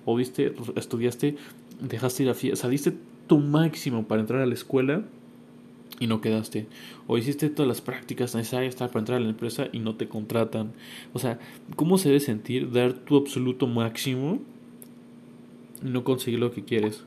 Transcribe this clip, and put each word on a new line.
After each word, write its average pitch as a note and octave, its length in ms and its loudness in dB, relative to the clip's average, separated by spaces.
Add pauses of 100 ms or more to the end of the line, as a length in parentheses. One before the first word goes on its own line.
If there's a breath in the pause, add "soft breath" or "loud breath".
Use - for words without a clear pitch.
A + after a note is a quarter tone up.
o A#2 100 2
viste, B2+ 400 0 (220)
estudiaste, A#2+ 600 0 (440 loud breath)
dejaste B2+ 420 -2
ir B2+ 60 4
a A#2 60 2
fie-, B2 180 -2
o - 40 -2
sea, B2 120 -2
diste C#3+ 240 2 (340)
tu D#3+ 120 8
máximo D3 680 2
para A2 140 2
entrar A#2+ 200 0
a C3 60 2
la A#2 80 0
escuela C3+ 500 0 (920)
y A#2+ 80 0
no A2 140 2
quedaste, A2 460 -2 (400 loud breath)
o A#2 100 2
hiciste C#3+ 320 0
todas C#3+ 200 2
las A2 120 -2
prácticas - 540 -6
necesarias B2 420 -2
para B2 220 -4
entrar A#2+ 200 0
a - 20 2
la A2 100 0
empresa A#2 420 -4
y A#2 60 -6
no A2 160 -4
te A2+ 140 -6
contratan. A2 640 -2 (420 loud breath)
O C3 40 -4
sea, A#2+ 200 -2 (380 loud breath)
¿cómo E3 200 4
se F#3 120 4
debe C#3+ 120 8
sentir B2 520 -2
dar B2 200 4
tu - 240 2
absoluto B2+ 500 2
máximo B2+ 760 -2 (1400)
y C3+ 60 -6
no B2 160 0
conseguir B2+ 360 0
lo A#2+ 100 2
que G#2 140 -10
quieres? G#2+ 420 0